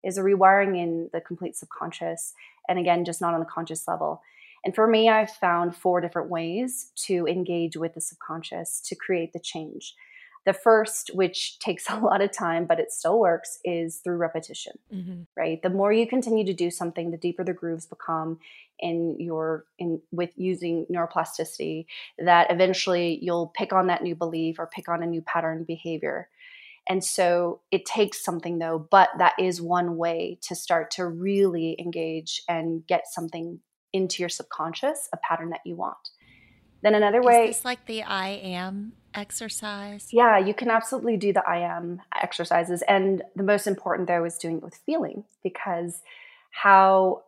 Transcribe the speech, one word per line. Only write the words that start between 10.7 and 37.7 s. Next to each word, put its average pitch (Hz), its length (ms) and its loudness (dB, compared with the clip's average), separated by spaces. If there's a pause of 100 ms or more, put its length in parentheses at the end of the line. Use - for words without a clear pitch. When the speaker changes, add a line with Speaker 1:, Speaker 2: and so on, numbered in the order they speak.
Speaker 1:
which 180 460 -2
takes - 280 -6
<laughs> - 40 -4
a 214 80 -4
lot 196 220 4
of 202 100 0
time, 170 340 -2
but 165 140 2
it - 120 -2
still 185 280 2
works, 170 440 2
is 170 340 -4
through 175 200 -4
repetition, 165 640 -6 (120)
Speaker 2:
Mm-hmm. 180 300 -10 (140)
Speaker 1:
right? 160 260 -4
The 185 80 0
more 196 240 2
you 226 140 4
continue 233 380 0
to 190 80 -2
do 175 180 -2
something, 170 400 -6
the 165 60 -8
deeper 175 260 -4
the 180 100 -4
grooves 165 320 -8
become 160 540 -6 (400)
in 165 400 -2
your, 160 460 -4 (140)
in, 165 200 -4 (120)
with 175 260 -4
using 175 540 -2
neuroplasticity, 165 920 -4 (340)
that 175 320 8
eventually 175 680 2
you'll 170 260 -2
pick - 260 -4
on 185 140 4
that 175 160 0
new 175 120 -2
belief 165 440 -4
or 165 80 -6
pick - 200 -14
on 170 140 -2
a 165 60 -4
new 170 140 -4
pattern 165 420 -4
behavior. 160 680 -6 (580)
And 190 160 0
so 175 580 2 (100)
it 190 140 0
takes - 380 0
something 170 360 -4
though, 165 320 -2
but 190 260 8
that 175 220 4
is 180 220 0
one 175 360 0
way 170 460 -4
to 180 120 -8
start 165 360 -2
to 185 160 -6
really 175 720 0
engage 165 680 -6
and 165 400 -4
get 170 200 0
something 170 520 -10 (340)
into 185 280 -2
your 175 80 -4
subconscious, - 840 -6
a - 60 -8
pattern 165 320 -4
that 165 160 -10
you 175 100 -10
want. - 360 -10 (720)
Then 214 100 6
another 208 280 6
Speaker 3:
Is 247 40 4
Speaker 1:
way 233 220 8
Speaker 3:
this 226 180 -4
like 247 220 -6